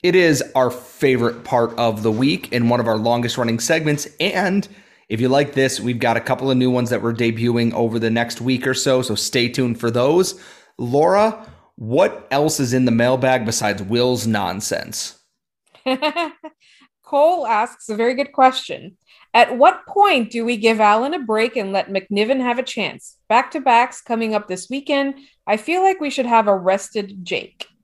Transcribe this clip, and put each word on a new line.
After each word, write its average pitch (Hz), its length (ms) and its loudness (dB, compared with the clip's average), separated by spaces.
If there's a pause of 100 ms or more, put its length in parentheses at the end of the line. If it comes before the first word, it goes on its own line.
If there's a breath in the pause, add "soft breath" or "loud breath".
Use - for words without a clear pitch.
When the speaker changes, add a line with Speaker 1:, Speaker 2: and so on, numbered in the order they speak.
Speaker 1:
It 180 100 2
is 170 300 4 (100)
our 127 160 2
favorite 120 720 -2
part 117 360 0
of 110 240 0
the 113 80 2
week 135 420 -2
and 117 160 2
one 120 100 2
of 113 80 -2
our 110 120 0
longest 120 400 -2
running 117 200 0
segments. 151 480 -2 (120)
And 190 480 0 (420 soft breath)
if 107 100 -4
you 127 100 2
like 143 240 2
this, 135 260 0
we've 123 180 -4
got 120 180 2
a 117 60 -2
couple 131 300 -2
of 127 60 2
new 127 120 2
ones 120 220 0
that 110 100 -2
we're 117 140 -2
debuting 117 580 0
over 117 240 -2
the 113 140 0
next 117 280 -2
week 127 280 -2
or 131 80 -2
so. 131 260 0
So 113 140 -4
stay 120 340 -2
tuned 120 300 -2
for 120 100 -2
those. 143 500 0 (380 loud breath)
Laura, 175 720 0 (260 loud breath)
what 139 540 -2
else 147 300 0
is 127 120 0
in 127 140 2
the 123 60 2
mailbag 123 560 2
besides 104 340 -4
Will's 113 460 -2
nonsense? 98 920 -6 (640)
Speaker 2:
<laughs> 294 1200 -8
Cole 302 440 2
asks 220 420 -2
a 220 60 -6
very 233 180 0
good 269 180 -4
question. 254 640 0 (400 soft breath)
At 240 220 4
what 330 300 4
point 349 420 2
do 233 160 -6
we 240 120 -2
give 220 220 2
Allen 220 360 4
a 359 40 -4
break 220 360 -2
and 196 160 -4
let 196 180 -2
McNiven 208 500 -2
have 247 200 -2
a 254 40 -4
chance? - 540 -8 (120)
Back-to-backs 254 720 2
coming 226 340 -4
up 208 120 -4
this 185 220 -10
weekend. 277 460 -2 (320 loud breath)
I 214 100 0
feel 330 240 -2
like 381 180 2
we 294 120 -4
should 254 160 -4
have 226 200 4
arrested 196 760 -2
Jake. - 400 -8 (180)